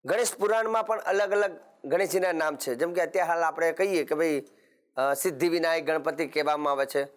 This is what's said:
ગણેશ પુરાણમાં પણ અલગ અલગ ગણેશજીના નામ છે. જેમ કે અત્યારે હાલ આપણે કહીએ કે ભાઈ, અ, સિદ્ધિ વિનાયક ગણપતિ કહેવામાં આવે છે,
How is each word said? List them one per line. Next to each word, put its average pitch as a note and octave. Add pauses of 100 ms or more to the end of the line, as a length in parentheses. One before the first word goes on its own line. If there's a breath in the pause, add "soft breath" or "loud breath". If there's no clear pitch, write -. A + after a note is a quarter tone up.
ગણેશ G#3
પુરાણમાં A3
પણ A3
અલગ G3
અલગ G3+ (240)
ગણેશજીના F3+
નામ D#3
છે. C3
જેમ E3
કે F3
અત્યારે E3
હાલ E3+
આપણે D#3+
કહીએ F3+
કે D3+
ભાઈ, D3+ (520 soft breath)
અ, C#3
સિદ્ધિ D#3+
વિનાયક E3
ગણપતિ D#3
કહેવામાં D3+
આવે C#3
છે, C#3